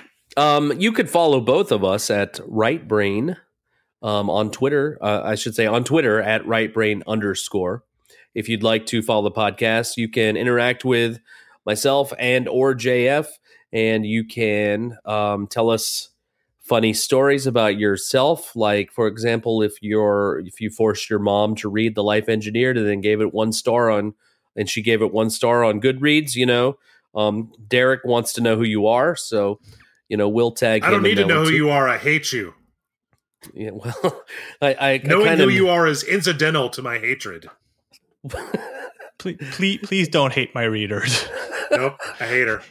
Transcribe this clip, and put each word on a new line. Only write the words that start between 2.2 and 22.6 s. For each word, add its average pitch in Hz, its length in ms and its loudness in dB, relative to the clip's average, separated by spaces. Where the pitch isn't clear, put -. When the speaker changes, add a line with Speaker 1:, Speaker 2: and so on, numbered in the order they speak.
Speaker 1:
Right 117 400 0
Brain, 107 500 0
um, 104 260 0
on 107 220 0
Twitter. 143 480 0
Uh, 104 240 0
I 107 100 -2
should 110 220 -6
say 113 100 2
on 117 160 2
Twitter 120 400 2
at 110 240 0
right 113 260 -2
brain 107 360 0
underscore. 101 720 -4
If 110 120 -6
you'd 110 140 -4
like 113 240 0
to 113 160 -2
follow 110 260 0
the 95 60 -2
podcast, 110 640 0
you 117 120 -4
can 110 280 0
interact 120 480 0
with 117 340 0
myself 135 540 0
and 123 260 0
or 131 260 2
J 123 360 2
F, 147 320 -2
and 110 340 0
you 110 180 -2
can, 110 800 -2
um, 104 440 -2
tell 113 220 0
us - 400 -4
funny 113 300 2
stories 135 560 2
about 107 320 2
yourself. 127 720 0
Like, 104 380 0
for 113 160 0
example, 113 520 -2
if 104 220 -2
you're, 101 640 0
if - 140 -18
you 107 100 -6
forced 107 400 -2
your 107 80 0
mom 104 380 2
to 110 120 -6
read 107 280 0
The 104 80 0
Life 107 240 0
Engineered 113 500 0